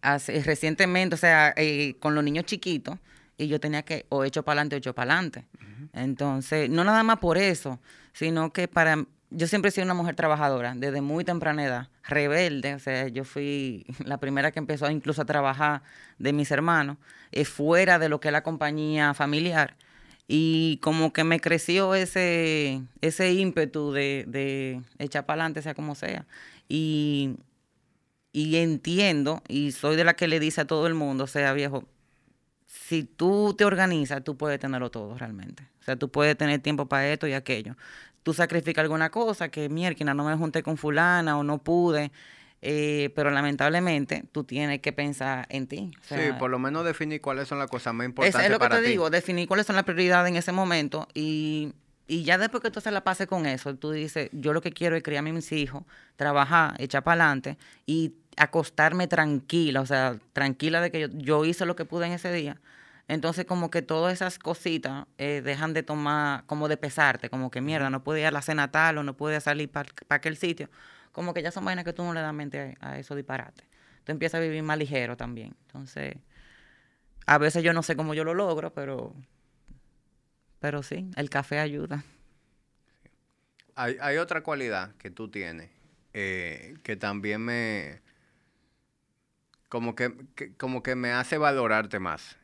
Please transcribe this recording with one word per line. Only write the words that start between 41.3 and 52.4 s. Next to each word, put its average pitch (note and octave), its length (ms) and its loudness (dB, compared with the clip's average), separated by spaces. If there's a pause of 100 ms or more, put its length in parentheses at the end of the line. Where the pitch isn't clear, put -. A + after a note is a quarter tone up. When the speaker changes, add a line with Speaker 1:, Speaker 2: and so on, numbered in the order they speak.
Speaker 1:
o D3 60 0
no D3 200 0
pude", E3 480 2 (500)
eh, D3 540 0
pero C#3+ 160 2
lamentablemente D3 1000 2
tú D3 140 -4
tienes C#3+ 340 -4
que D3 140 -4
pensar C3+ 560 -4
en C3 180 -6
ti. F3 320 -8
O - 40 -20
Speaker 2:
Sí, C#3+ 120 -10
Speaker 1:
sea, C#3+ 220 0
Speaker 2:
por B2+ 120 -2
lo B2+ 100 -2
menos D3+ 260 -2
definir D#3 340 -4
cuáles C3+ 280 -4
son C#3+ 120 -6
las C3+ 100 -4
cosas A#2+ 240 -4
más A#2 120 -4
Speaker 1:
Eso B2+ 40 -4
Speaker 2:
importantes F3+ 360 2
Speaker 1:
es G3+ 60 6
lo A3 80 4
que - 0 - (100)
Speaker 2:
para A#3 80 6
Speaker 1:
te A3+ 60 4
Speaker 2:
ti. A#3+ 60 4
Speaker 1:
digo, F3 200 2
definir F3 380 0
cuáles - 180 2
son G3 100 0
las F#3+ 100 2
prioridades F3+ 440 4
en F3 80 0
ese E3+ 140 -2
momento E3+ 600 0
y, D#3 600 -2 (340)
y E3 160 -2
ya E3+ 140 4
después A3 240 0